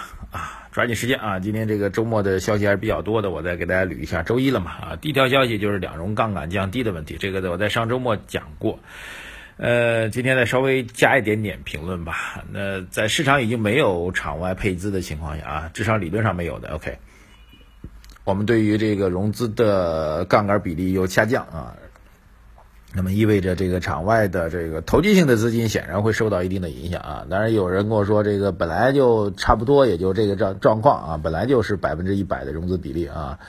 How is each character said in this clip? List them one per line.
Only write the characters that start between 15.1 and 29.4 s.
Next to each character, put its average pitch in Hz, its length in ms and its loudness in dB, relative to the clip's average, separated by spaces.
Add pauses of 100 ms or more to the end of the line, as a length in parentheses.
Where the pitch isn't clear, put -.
况 78 220 -6
下 76 60 -12
啊， 76 280 -8
至 - 120 -4
少 110 100 2
理 92 140 -2
论 107 160 0
上 98 100 0
没 87 80 -4
有 69 160 -6
的， 62 160 -10
OK。 - 220 -8 (1300)
我 101 80 2
们 101 120 0
对 113 180 4
于 104 140 4
这 107 200 2
个 98 100 2
融 92 240 0
资 117 160 -2
的 90 800 2
杠 104 200 4
杆 101 160 2
比 87 140 -4
例 92 160 -2
有 92 160 2
下 110 180 2
降 117 200 0
啊， 67 280 -12 (1200)
那 92 80 -2
么 92 120 -2
意 107 120 4
味 104 140 6
着 92 160 0
这 92 140 0
个 90 100 2
场 80 240 -4
外 110 240 4
的 85 220 -2
这 82 180 -4
个 80 140 -4
投 120 200 2
机 202 140 6
性 180 100 8
的 123 120 6
资 113 140 2
金 113 180 2
显 - 180 -2
然 95 160 0
会 110 80 2
受 107 180 0
到 92 140 0
一 92 60 -2
定 95 120 -2
的 85 80 -4
影 71 220 -8
响 82 80 -4
啊。 - 300 -10
当 92 100 0
然 113 140 2
有 98 160 2
人 98 180 2
跟 110 100 2
我 104 60 4
说， 104 220 4
这 101 120 2
个 98 140 2
本 87 160 -2
来 101 240 2
就 117 400 4
差 - 240 2